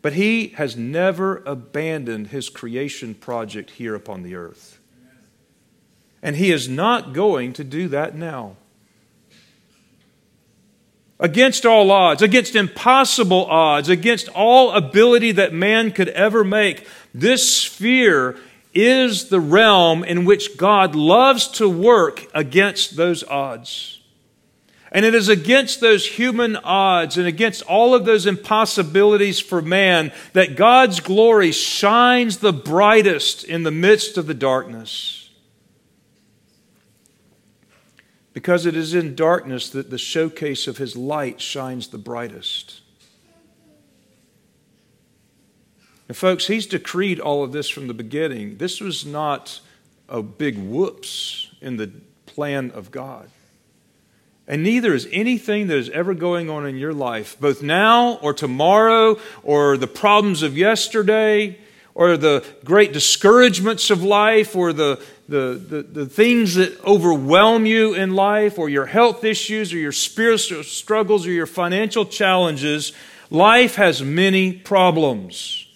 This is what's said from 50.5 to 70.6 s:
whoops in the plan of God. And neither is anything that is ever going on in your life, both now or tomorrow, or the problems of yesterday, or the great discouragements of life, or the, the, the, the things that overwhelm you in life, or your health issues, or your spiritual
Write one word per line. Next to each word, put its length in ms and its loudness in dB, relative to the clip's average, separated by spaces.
whoops 920 -8
in 160 -12
the 140 -10
plan 460 -8
of 180 -18
God. 400 -18
And 160 -6
neither 320 0
is 160 -4
anything 560 -4
that 100 0
is 140 -4
ever 240 -4
going 340 -4
on 160 -8
in 120 -10
your 160 -8
life, 460 -8
both 220 0
now 540 2
or 180 -4
tomorrow, 840 2
or 340 2
the 80 -4
problems 560 0
of 160 -4
yesterday, 1000 0
or 240 2
the 260 2
great 280 4
discouragements 1000 2
of 100 0
life, 540 2
or 180 0
the, 260 -2
the, 420 -6
the, 140 -8
the 240 -10
things 480 2
that 280 -2
overwhelm 840 4
you 260 2
in 220 -2
life, 420 0
or 120 -4
your 180 -2
health 360 2
issues, 480 -4
or 60 -8
your 140 -6
spiritual 720 -2